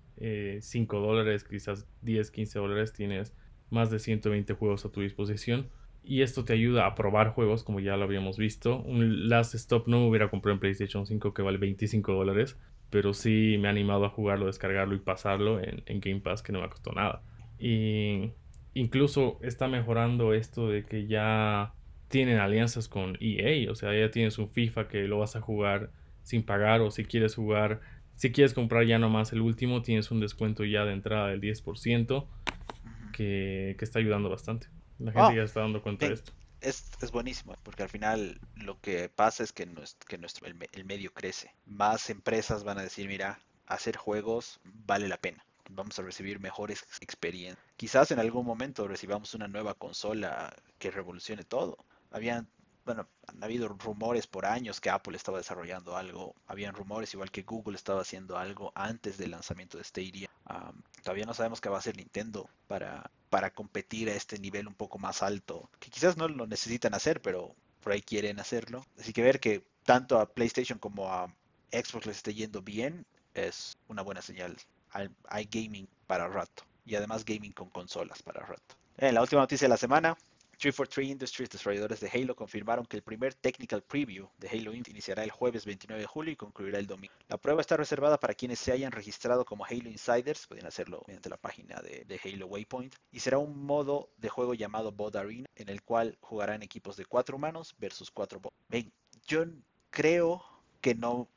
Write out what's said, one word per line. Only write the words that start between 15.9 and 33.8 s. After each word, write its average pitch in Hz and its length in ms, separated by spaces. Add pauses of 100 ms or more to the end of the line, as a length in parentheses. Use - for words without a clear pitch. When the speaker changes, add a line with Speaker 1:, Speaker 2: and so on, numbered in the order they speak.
Speaker 1:
Game 98 220
Pass, 101 240
que - 80
no 95 80
me 85 80
costó - 240
nada. - 320 (340)
Y 107 720 (420)
incluso 135 720
está 123 240
mejorando 117 640
esto 113 360
de 104 160
que 107 240
ya 107 680 (320)
tienen 127 320
alianzas 110 480
con 92 340
E 113 460
A, 101 60
o - 20
sea, 104 180
ya 107 200
tienes 110 260
un 104 100
fifa 113 380
que 101 220
lo 104 100
vas 104 160
a 113 60
jugar 104 500 (320)
sin 117 220
pagar, 107 380
o 107 100
si 110 120
quieres 110 300
jugar, 107 460 (340)
si - 160
quieres 131 240
comprar 117 320
ya 113 140
nomás 110 320
el 113 80
último, 117 420
tienes 110 300
un 113 80
descuento 107 440
ya 104 200
de 104 80
entrada 101 380
del 98 100
diez 107 220
por - 180
ciento, 117 480 (560)
Speaker 2:
Ujú. 107 280
Speaker 1:
que, 98 640
que - 80